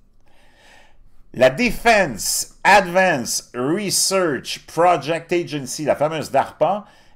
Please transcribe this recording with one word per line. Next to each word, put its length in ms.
La 160
Defense 1120
Advanced 920
Research 1120
Project 640
Agency, 540
la 100
fameuse 360
darpa, 560